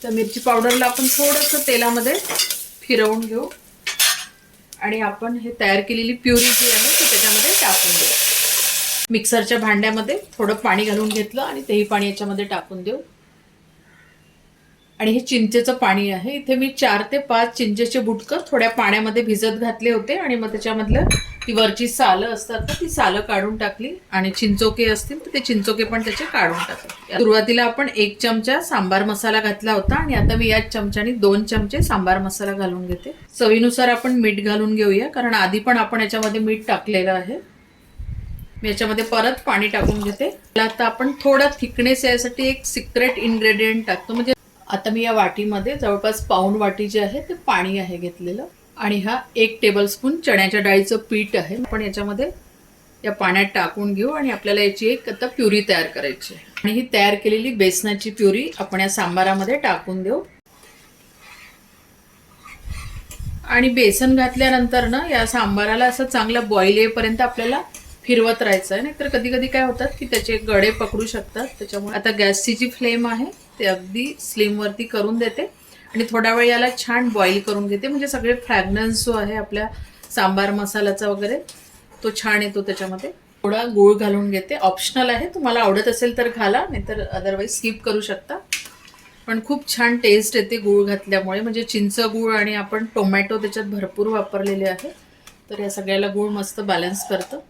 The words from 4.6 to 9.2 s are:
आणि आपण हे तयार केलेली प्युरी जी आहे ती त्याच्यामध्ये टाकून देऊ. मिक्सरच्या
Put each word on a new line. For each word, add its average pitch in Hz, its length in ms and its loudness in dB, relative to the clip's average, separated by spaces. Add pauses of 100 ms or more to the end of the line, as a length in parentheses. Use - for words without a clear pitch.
आणि 220 200 -2
आपण 220 360 -4
हे 233 220 -8
तयार 202 220 2
केलेली 226 320 -2
प्युरी 240 320 4
जी 240 260 2
आहे 226 180 4
ती - 200 2
त्याच्यामध्ये 262 420 4 (100)
टाकून - 300 2
देऊ. 175 160 2 (1000)
मिक्सरच्या 226 480 0